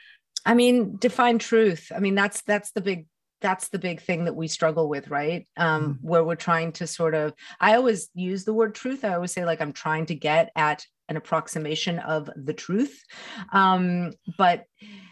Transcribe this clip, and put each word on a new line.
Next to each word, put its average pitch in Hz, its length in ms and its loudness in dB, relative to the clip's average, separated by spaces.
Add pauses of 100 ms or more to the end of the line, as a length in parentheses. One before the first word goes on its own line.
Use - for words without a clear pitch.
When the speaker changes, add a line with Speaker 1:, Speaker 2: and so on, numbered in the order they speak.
(460)
Speaker 1:
I 226 80 4
mean, 240 440 4
define 240 400 2
truth. 214 560 2
I - 60 -6
mean, 196 160 0
that's, 202 280 0
that's 208 280 -2
the - 80 -6
big, 180 280 -4 (340)
that's 190 280 -2
the 196 80 -6
big 175 240 -6
thing 170 220 -2
that 170 140 -2
we 160 100 -6
struggle 160 400 0
with, 143 220 -6
right? 151 380 -4 (100)
Um, 160 240 2
Speaker 2:
Mm-hmm. 143 260 -4
Speaker 1:
where 165 160 4
we're 165 120 -2
trying 165 380 0
to 165 140 -8
sort 160 260 0
of, 151 200 -2 (260)
I 214 160 6
always 233 380 2
use 185 320 -4
the 214 80 0
word 220 200 2
truth. 262 300 -6
I 196 100 0
always 175 200 -4
say, 180 100 -4
like, 165 160 0
"I'm 147 140 -4
trying 156 340 -2
to 165 80 -6
get 156 400 2
at 151 300 0 (240)
an 156 80 -4
approximation 156 800 -4
of 151 380 -4
the 143 160 -6
truth." 220 500 -2 (480)
Um, 180 600 2 (240)
but 180 260 4 (480)